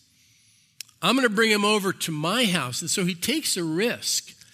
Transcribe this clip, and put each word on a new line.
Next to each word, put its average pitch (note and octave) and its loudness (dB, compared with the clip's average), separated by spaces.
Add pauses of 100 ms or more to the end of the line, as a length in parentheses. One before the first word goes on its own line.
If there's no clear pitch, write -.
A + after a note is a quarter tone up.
(1000)
I'm G3 2
gonna C4 4
bring A3 4
him G#3 4
over G3+ 2
to - -6
my F3 0
house." C#3+ -2
And E3 -6
so G3 0
he F3+ 0
takes A#3 -2
a F3 -2
risk E3 -2 (200)